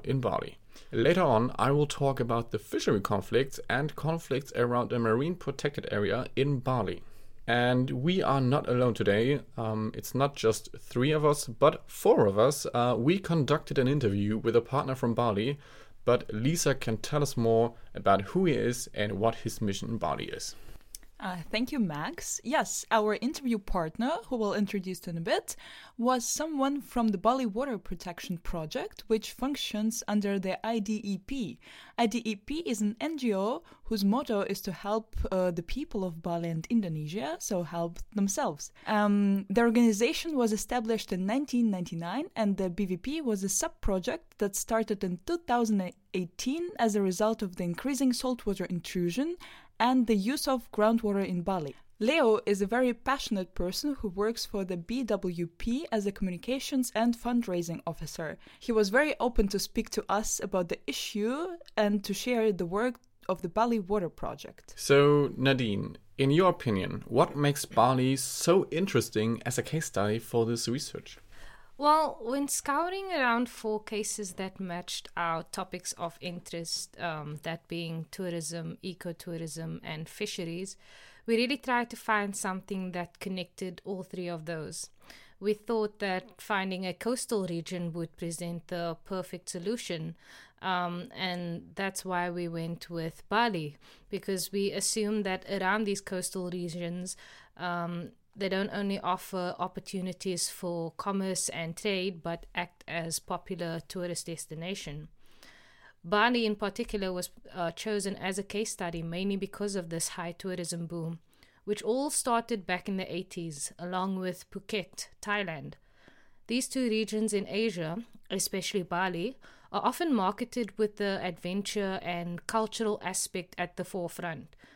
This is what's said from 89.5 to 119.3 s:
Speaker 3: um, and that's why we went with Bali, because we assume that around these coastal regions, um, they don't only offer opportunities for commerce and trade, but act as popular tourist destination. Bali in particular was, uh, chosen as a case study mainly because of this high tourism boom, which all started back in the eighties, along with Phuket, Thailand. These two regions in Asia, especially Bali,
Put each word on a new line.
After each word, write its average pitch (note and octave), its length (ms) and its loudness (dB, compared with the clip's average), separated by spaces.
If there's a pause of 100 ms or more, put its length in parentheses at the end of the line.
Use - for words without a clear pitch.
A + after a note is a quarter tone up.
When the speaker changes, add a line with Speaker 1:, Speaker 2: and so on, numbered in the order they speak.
Speaker 3:
um, F3+ 560 -2
and F3 600 -6
that's F#3+ 280 -4
why F3+ 240 0
we F3 200 -4
went E3 420 -6
with D#3+ 380 -6
Bali, G3 480 0 (340)
because F#3+ 400 -4
we G3+ 220 0
assume G#3 500 0
that F#3+ 260 -2
around G3 360 2
these G3 160 -2
coastal F3+ 500 -6
regions, F3 640 -6 (400)
um, F3 520 -4 (260)
they G3 140 -2
don't F#3+ 240 0
only G3 280 -2
offer F3+ 580 -4
opportunities F#3 920 -4
for E3+ 440 -6
commerce F#3+ 560 -2
and E3 280 -6
trade, F#3+ 460 -2
but E3 320 -6
act - 320 -6
as E3 320 -4
popular E3+ 720 -6
tourist F3 380 -6
destination. D#3+ 840 -10 (960)
Bali A3+ 420 4
in G#3+ 80 2
particular G3+ 580 -2
was, F3+ 180 -4 (220)
uh, E3+ 200 -2
chosen G3+ 420 -2
as F#3 240 -4
a G3+ 60 -4
case G#3 260 -4
study E3+ 320 -6
mainly F3+ 320 -2
because G3 400 -4
of F3 160 -4
this E3 200 -4
high F3 200 -6
tourism E3+ 560 -6
boom, E3 320 -6 (460)
which G#3 180 -4
all C4 280 0
started A#3 540 0
back F3+ 240 -4
in G3 80 -2
the F#3+ 160 -4
eighties, E3 640 -8
along F#3 440 -2
with F3+ 320 -6
Phuket, - 560 -8 (120)
Thailand. E3+ 540 -4 (720)
These B3 220 0
two B3+ 200 0
regions G#3+ 440 0
in G3+ 160 0
Asia, F#3+ 560 -2 (260)
especially F#3+ 540 -2
Bali, F3+ 520 -2 (360)